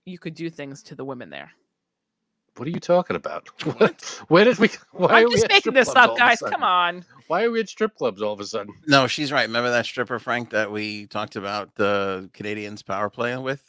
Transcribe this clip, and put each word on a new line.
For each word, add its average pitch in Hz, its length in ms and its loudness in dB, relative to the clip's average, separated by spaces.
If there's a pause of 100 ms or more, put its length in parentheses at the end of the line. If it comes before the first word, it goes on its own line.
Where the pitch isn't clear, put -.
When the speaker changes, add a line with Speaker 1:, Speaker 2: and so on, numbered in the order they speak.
Speaker 1:
you 180 120 -14
could 165 160 -12
do 165 160 -10
things 143 340 -14
to - 120 -20
the 135 100 -12
women 123 240 -12
there. 71 220 -16 (1080)
Speaker 2:
What 120 100 -10
are 165 40 -6
you 175 80 -6
talking 175 360 2
about? 78 340 -8 (140)
<laughs> 147 140 -6
Speaker 3:
What? - 240 2 (280)
Speaker 2:
Where 170 160 8
did 233 140 4
we, 220 100 4 (220)
why - 280 4
Speaker 1:
I'm 453 40 8
Speaker 2:
are 466 40 6
we 494 60 -2
Speaker 1:
just 208 120 4
Speaker 2:
at - 60 0
Speaker 1:
making 403 100 6
Speaker 2:
strip 285 140 -2
Speaker 1:
this 262 140 6
Speaker 2:
clubs 262 80 0
Speaker 1:
up, 240 120 10
Speaker 2:
all 226 60 -2
of 247 60 2
a 240 40 6
Speaker 1:
guys. 240 140 4
Speaker 2:
sudden? 233 140 -6
Speaker 1:
Come 320 100 -4
on. 180 420 0 (220)
Speaker 2:
Why 180 160 0
are 233 80 0
we 226 100 -2
at 208 80 -8
strip 214 260 -4
clubs 104 260 -4
all 104 120 -2
of 101 60 -12
a 101 60 -12
sudden? 101 280 -8 (140)
Speaker 3:
No, 139 200 4
she's 139 240 -6
right. 127 160 0
Remember 120 240 0
that 120 140 2
stripper, 120 340 -6
Frank, 120 300 -6
that 107 220 -2
we 104 360 -8
talked 104 300 -8
about 101 380 -8
the 98 580 -2
Canadians 104 480 -10
power 98 280 -6
play 120 280 -6
with? 131 320 -8